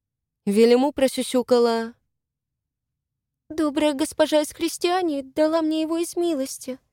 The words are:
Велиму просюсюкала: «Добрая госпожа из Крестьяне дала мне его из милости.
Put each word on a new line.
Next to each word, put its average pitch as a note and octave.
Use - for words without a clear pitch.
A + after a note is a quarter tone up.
Велиму A#3+
просюсюкала: A#3+
«Добрая D4+
госпожа D4+
из -
Крестьяне E4+
дала D#4
мне D#4
его D#4+
из E4+
милости. C4+